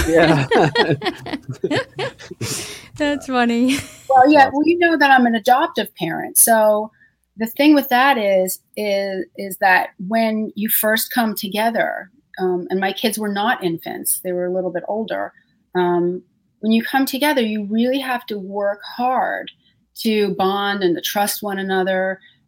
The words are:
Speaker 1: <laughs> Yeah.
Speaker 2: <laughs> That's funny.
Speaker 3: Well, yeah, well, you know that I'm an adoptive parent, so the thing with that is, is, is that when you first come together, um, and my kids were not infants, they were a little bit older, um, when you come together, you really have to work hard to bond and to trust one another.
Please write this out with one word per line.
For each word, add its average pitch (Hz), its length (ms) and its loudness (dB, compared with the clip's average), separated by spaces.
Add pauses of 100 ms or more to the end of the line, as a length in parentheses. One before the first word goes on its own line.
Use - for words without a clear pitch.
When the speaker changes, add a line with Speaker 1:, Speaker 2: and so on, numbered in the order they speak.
Speaker 1:
<laughs> - 60 -2
Yeah. 160 400 4 (1160)
Speaker 2:
<laughs> - 1300 -8
That's 294 300 -2
funny. 247 500 0 (320)
Speaker 3:
Well, 269 220 6
yeah, 277 220 8
well, 302 140 0
you 349 120 2
know 339 200 4
that 285 120 6
I'm 254 160 6
an 233 80 2
adoptive 247 600 0
parent, - 440 -6
so 214 520 4 (480)
the 220 80 -4
thing 294 280 4
with 277 140 2
that 254 300 4
is, 190 420 0 (160)
is, 196 480 -4 (140)
is 196 200 -10
that 185 320 2 (160)
when 220 480 -2
you 208 140 -4
first 220 440 -2
come 220 220 0
together, 202 760 -4 (280)
um, 180 320 -2
and 190 80 0
my 196 140 -2
kids 214 260 -4
were 214 140 -4
not 202 320 -2
infants, - 580 -6
they 180 100 -6
were 180 120 -4
a 180 80 -4
little 180 180 -4
bit 175 160 -6
older, 185 460 -6 (420)
um, 175 480 0 (380)
when 214 120 0
you 226 120 2
come 269 220 0
together, 277 340 0
you 214 240 -2
really 233 340 -2
have 254 280 -6
to 208 120 -8
work 202 460 -4
hard 226 680 -4 (500)
to 208 340 0
bond 202 480 0
and 170 120 2
to - 60 -6
trust 208 420 -4
one 196 160 -6
another. 190 600 -2 (280)